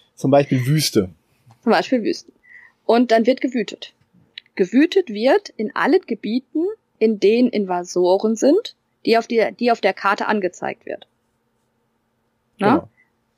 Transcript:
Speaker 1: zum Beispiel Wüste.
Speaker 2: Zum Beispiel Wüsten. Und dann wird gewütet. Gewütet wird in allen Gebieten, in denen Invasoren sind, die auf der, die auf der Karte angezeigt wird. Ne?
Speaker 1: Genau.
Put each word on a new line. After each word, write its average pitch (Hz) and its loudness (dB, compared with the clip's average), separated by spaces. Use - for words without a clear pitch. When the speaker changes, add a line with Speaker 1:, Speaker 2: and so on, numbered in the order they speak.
Speaker 1:
zum 135 -2
Beispiel 139 2
Wüste. 127 0
Speaker 2:
Zum 233 0
Beispiel 214 0
Wüsten. - -8
Und 240 2
dann 226 2
wird 254 0
gewütet. 247 -8
Gewütet 285 2
wird 240 0
in - -8
allen 269 0
Gebieten, 254 -6
in 220 0
denen 233 4
Invasoren 185 0
sind, 311 2
die 226 2
auf 226 -2
der, 226 0
die 240 -2
auf 226 -2
der 202 0
Karte 208 -2
angezeigt 190 -6
wird. - -14
Ne? 202 2
Speaker 1:
Genau. 269 2